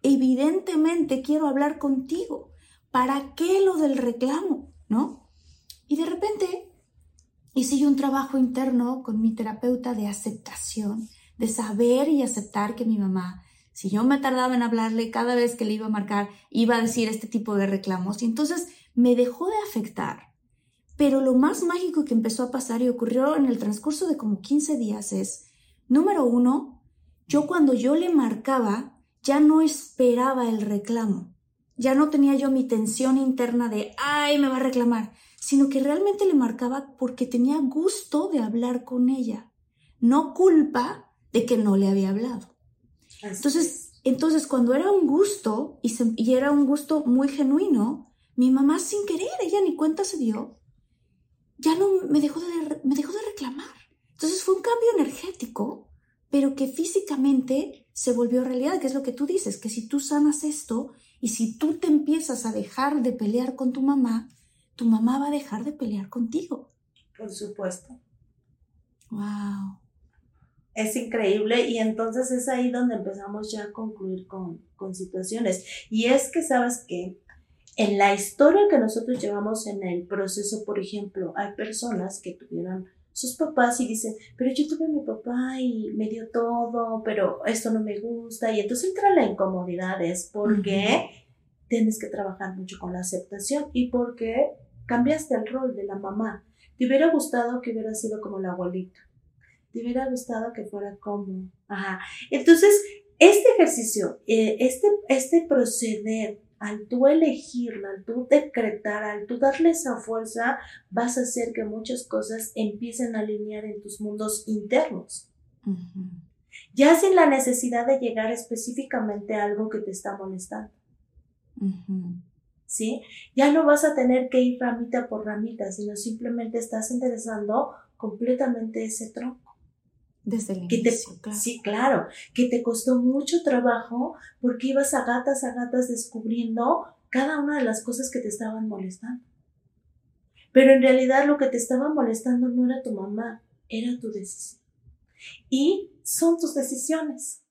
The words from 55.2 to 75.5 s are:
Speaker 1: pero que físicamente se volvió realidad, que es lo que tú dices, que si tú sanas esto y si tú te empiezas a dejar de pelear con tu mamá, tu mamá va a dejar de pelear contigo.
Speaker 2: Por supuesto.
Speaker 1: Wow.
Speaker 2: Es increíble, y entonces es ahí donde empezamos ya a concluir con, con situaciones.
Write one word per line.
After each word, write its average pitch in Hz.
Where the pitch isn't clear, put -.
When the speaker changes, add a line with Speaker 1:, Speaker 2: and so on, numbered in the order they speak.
Speaker 1:
pero 277
que 269
físicamente 277
se -
volvió 240
realidad, 254
que 277
es 262
lo 277
que 254
tú 277
dices, 285
que 220
si 226
tú 285
sanas 294
esto 285
y 240
si 226
tú 311
te 359
empiezas 294
a 226
dejar 262
de 240
pelear 240
con 254
tu 269
mamá, 254
tu 240
mamá 226
va 285
a 294
dejar 285
de 294
pelear 208
contigo. 247
Speaker 2:
Por 220
supuesto. 202
Speaker 1:
Wow. 202
Speaker 2:
Es 220
increíble, 220
y 233
entonces 226
es 247
ahí 254
donde 247
empezamos 202
ya 214
a 208
concluir 190
con, 180
con 190
situaciones. 185